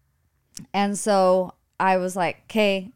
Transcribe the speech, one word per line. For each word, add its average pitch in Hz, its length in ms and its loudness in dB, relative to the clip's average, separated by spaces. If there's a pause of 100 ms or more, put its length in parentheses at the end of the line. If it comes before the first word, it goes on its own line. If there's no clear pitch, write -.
(720)
And 202 240 -2
so 185 560 2 (260)
I 190 180 2
was 185 180 -4
like, 175 300 -4
"Okay, 196 500 -2